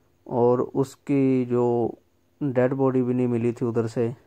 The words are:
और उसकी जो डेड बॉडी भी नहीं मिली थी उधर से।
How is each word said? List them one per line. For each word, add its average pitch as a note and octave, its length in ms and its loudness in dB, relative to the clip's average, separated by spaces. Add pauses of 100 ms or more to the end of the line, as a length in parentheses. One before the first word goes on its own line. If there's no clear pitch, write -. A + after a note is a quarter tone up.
(280)
और B2 340 2
उसकी C3+ 840 0
जो A#2+ 180 0 (760)
डेड C3 320 0
बॉडी C3 280 2
भी B2 120 0
नहीं B2+ 140 0
मिली A#2 240 0
थी A#2 140 -4
उधर A#2 220 -2
से। A#2 200 -2 (200)